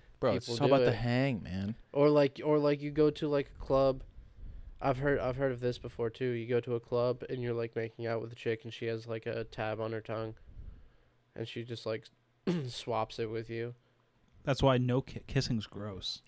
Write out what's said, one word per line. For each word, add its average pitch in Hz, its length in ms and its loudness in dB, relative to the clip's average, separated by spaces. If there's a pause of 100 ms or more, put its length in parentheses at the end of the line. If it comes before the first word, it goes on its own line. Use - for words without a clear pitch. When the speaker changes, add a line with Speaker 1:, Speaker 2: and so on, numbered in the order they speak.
(220)
Speaker 1:
Bro, 120 140 4
it's 95 100 -2
Speaker 2:
people 117 100 -2
Speaker 1:
just 117 60 0
all 143 80 2
Speaker 2:
do 135 60 8
Speaker 1:
about 131 100 6
the 131 60 6
Speaker 2:
it. 117 40 2
Speaker 1:
hang, 120 480 2
man. 98 320 -4 (160)
Speaker 2:
Or, 143 180 6
like, 147 340 4
or, 151 160 4
like, 147 220 2
you 147 100 -4
go 151 180 6
to, 151 180 -4
like, 143 260 0
a - 100 -18
club. 135 400 4 (760)
I've 135 180 2
heard, 139 200 2
I've 123 160 -2
heard 135 160 0
of 123 80 -4
this 123 180 -2
before 117 320 -4
too. 123 200 -2
You 117 180 -2
go 123 140 4
to 120 140 -2
a 113 40 0
club 123 500 0
and 127 120 -4
you're, 120 120 -2
like, 117 220 -4
making 113 320 -4
out 113 140 0
with 117 100 -8
a 120 40 -14
chick 117 280 -2
and 113 100 -10
she - 120 -6
has, 113 220 -4
like, 113 180 -6
a 117 180 -2
tab 110 380 -4
on 113 100 -2
her 113 100 -4
tongue, 110 340 -6 (1000)
and 113 120 -6
she 120 160 -8
just, 117 220 -10
like, 113 200 -6 (320)
<clears throat> 170 300 -2
swaps 110 520 -2
it 113 100 -2
with 113 200 -6
you. 117 240 -4 (680)
Speaker 3:
That's 139 200 0
why 131 160 8
no 127 220 2
ki-, - 260 -10
kissing's 123 400 0
gross. 101 600 -8